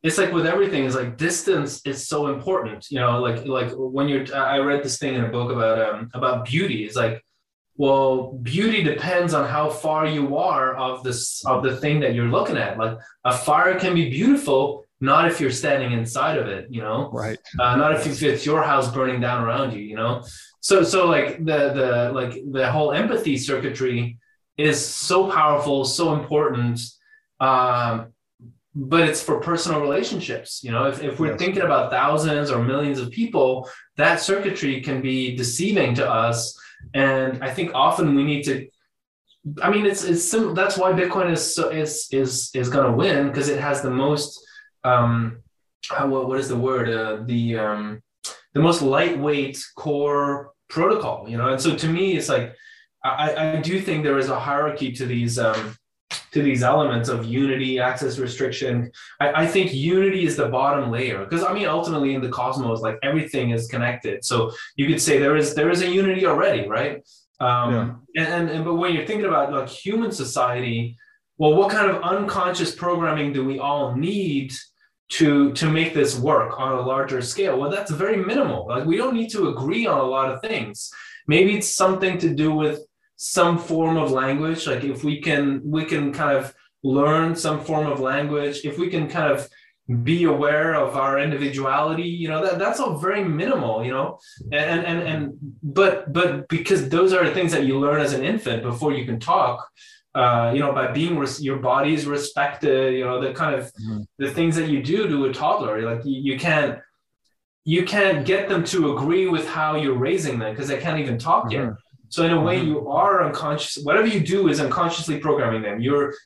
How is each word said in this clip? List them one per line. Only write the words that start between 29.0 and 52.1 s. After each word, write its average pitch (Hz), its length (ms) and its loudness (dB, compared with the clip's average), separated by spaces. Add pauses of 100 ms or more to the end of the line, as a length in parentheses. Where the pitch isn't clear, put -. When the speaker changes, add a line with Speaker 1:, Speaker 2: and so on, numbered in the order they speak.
Speaker 1:
it's - 140 -2
for 147 180 0
personal 165 400 -2
relationships, 147 840 -4
you 123 80 -8
know? 123 140 2
If, 139 180 -2
if 139 160 -4
we're 156 120 0
Speaker 2:
Yes. - 80 -4
Speaker 1:
thinking 190 240 0
about 143 280 2
thousands 147 600 2
or 117 120 0
millions 139 380 0
of 120 100 -6
people, 135 600 0 (260)
that 165 240 4
circuitry 180 600 -2
can 131 180 -4
be 131 340 -2
deceiving 147 600 0
to 131 140 0
us. 117 500 0 (360)
And 131 500 2
I 131 60 -4
think 165 240 -4
often 151 400 4
we 139 100 4
need 147 200 0
to, 131 220 -2 (960)
I 190 80 2
mean, 208 140 2
it's, 196 200 2
it's 170 200 2
sim-, 214 300 0
that's 190 240 0
why 185 140 4
Bitcoin 180 380 2
is 156 240 0
so, 165 140 0
is, 151 420 -4
is, 135 440 -2
is 123 160 -2
gonna 135 220 4
win, 139 400 2
'cause 139 180 0
it 139 100 0
has 143 220 -2
the 131 80 -2
most, 143 520 0 (420)
um, 120 560 2 (500)
how, 143 160 -2
what, 131 220 0
what 131 100 0
is 127 100 -2
the 123 80 -2
word? 123 320 0
Uh, 110 360 -4
the, 117 340 0
um, 107 440 -4 (520)
the 143 60 2
most 165 200 4
lightweight 143 840 0 (140)
core 143 760 -2 (180)
protocol, 156 580 0
you 117 80 -6
know? 123 120 0
And 131 120 0
so 156 160 0
to 160 120 -2
me, 180 280 0